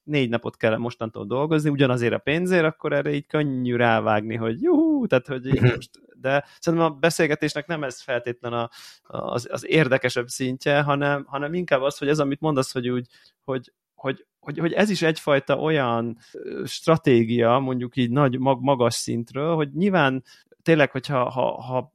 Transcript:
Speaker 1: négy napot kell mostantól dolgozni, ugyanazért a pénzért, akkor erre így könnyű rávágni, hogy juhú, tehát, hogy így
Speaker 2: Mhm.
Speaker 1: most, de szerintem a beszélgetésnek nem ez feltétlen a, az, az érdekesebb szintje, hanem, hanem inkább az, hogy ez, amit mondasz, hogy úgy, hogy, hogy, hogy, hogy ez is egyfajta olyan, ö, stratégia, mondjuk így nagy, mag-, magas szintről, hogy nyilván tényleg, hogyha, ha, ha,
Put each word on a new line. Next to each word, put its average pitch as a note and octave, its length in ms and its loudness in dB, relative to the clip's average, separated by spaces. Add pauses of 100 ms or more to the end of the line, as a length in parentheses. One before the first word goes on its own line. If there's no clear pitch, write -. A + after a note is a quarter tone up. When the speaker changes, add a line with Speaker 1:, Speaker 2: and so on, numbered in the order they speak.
Speaker 1:
négy C#3+ 260 0
napot A2+ 280 -4
kell A2 200 2
mostantól A2+ 480 -8
dolgozni, D3+ 440 0
ugyanazért B2 440 2
a G#2 40 0
pénzért, E3+ 460 0
akkor D3+ 300 -2
erre C#3+ 200 0
így C#3+ 140 -4
könnyű B2+ 480 -2
rávágni, A2 600 2
hogy A2+ 260 -4
juhú, D4+ 460 2
tehát, - 200 2
hogy C3 200 -8
így C3 140 2
Speaker 2:
Mhm. A#2+ 140 6
Speaker 1:
most, - 140 -12 (320)
de C3+ 240 0 (140)
szerintem E3 320 2
a C#3+ 40 -16
beszélgetésnek D3+ 720 0
nem D#3 160 -6
ez C3 180 -8
feltétlen A#2+ 520 -6
a, A#2 160 -4 (340)
az, - 480 -6
az A#2+ 160 -8
érdekesebb B2+ 600 2
szintje, C3+ 540 -2
hanem, C#3+ 460 -2
hanem C#3+ 260 -6
inkább E3 280 0
az, C3+ 160 -2
hogy C#3 100 -4
ez, D3+ 120 2
amit C#3+ 200 0
mondasz, D3 340 0
hogy B2 160 -4
úgy, B2 180 -4 (360)
hogy, C3+ 300 -8 (200)
hogy, - 320 -8 (140)
hogy, D3 200 -10
hogy E3 140 0
ez G#3+ 160 2
is F3 120 -2
egyfajta D3 560 2
olyan, A#2+ 600 0 (160)
ö, - 320 -10
stratégia, A#2+ 920 4
mondjuk B2+ 360 -4
így B2 160 2
nagy, B2+ 280 2
mag-, B2+ 240 0
magas B2 300 2
szintről, C3 600 -4
hogy D3+ 180 -2
nyilván D3+ 500 2 (380)
tényleg, D#3 300 4
hogyha, B2+ 380 -2
ha, B2 320 -2
ha, B2+ 340 -6